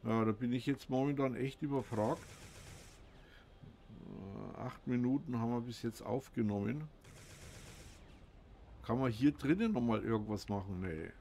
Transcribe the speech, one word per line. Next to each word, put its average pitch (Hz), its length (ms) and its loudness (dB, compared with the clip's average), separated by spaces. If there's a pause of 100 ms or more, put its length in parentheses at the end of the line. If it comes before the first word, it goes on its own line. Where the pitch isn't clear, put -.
Ja, 113 200 4
da 110 80 4
bin 120 200 0
ich 127 140 0
jetzt 139 220 0
momentan 135 460 2
echt 135 280 -2
überfragt. 135 600 2 (1800)
Äh, 98 540 -8
acht - 260 -6
Minuten 123 520 2
haben 117 120 2
wir 120 100 2
bis 117 220 -8
jetzt 117 180 -2
aufgenommen. 113 880 0 (2000)
Kann 120 160 0
man 131 100 4
hier 127 220 6
drinnen 185 400 4
noch 127 80 2
mal 113 220 4
irgendwas 107 460 0
machen? 98 320 -2
Nee. 85 300 -2 (100)